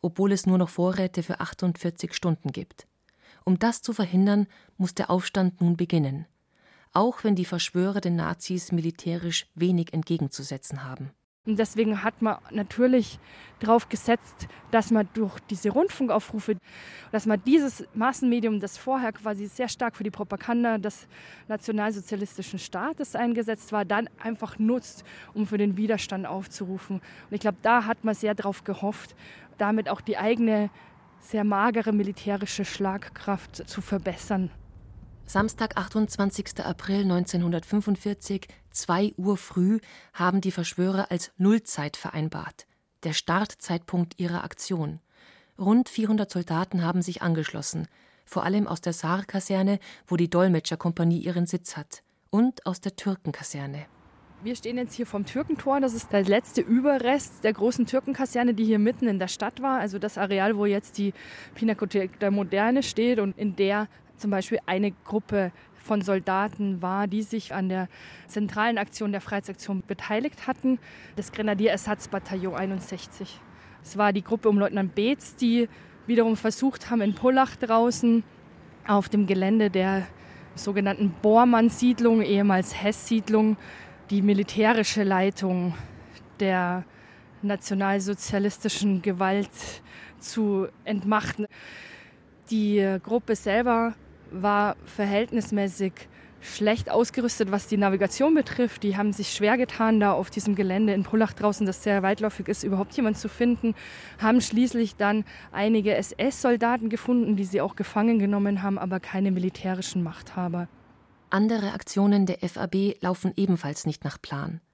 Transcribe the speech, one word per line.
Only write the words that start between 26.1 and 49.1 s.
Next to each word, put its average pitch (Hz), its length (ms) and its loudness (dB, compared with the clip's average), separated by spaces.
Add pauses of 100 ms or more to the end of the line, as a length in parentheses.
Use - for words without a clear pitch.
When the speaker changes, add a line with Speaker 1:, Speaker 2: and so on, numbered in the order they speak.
Speaker 2:
aufzurufen. 190 720 -8
Und - 360 -14
ich 208 60 -4
glaub, 202 200 -2
da 226 260 4
hat 226 180 -4
man 220 100 0
sehr 208 220 -2
drauf - 260 -6
gehofft, - 540 -8 (420)
damit 214 300 0
auch 196 120 -4
die - 180 -4
eigene, 220 520 2 (480)
sehr - 240 -4
magere 214 480 2
militärische 202 760 -2
Schlagkraft - 1040 -6
zu - 120 -10
verbessern. 190 720 -4 (720)
Speaker 1:
Samstag, 214 520 -2
achtundzwanzigster 202 880 -2
April 196 380 -2
neunzehnhundertfünfundvierzig, 185 1400 -2 (220)
zwei 190 460 0
Uhr 190 200 0
früh, 190 420 2 (340)
haben 180 280 2
die 185 100 -2
Verschwörer 185 600 -2
als 175 280 -4
Nullzeit 185 580 2
vereinbart, - 680 -8 (380)
der 156 80 -2
Startzeitpunkt 170 1080 -2
ihrer 175 240 -4
Aktion. 160 560 -6 (600)
Rund 214 300 4
vierhundert 214 420 0
Soldaten 175 520 -2
haben 175 200 0
sich 170 200 -6
angeschlossen, 160 640 -2 (400)
vor - 160 -4
allem 202 240 0
aus 165 140 -4
der 175 120 -4
Saar-Kaserne, 190 840 0 (300)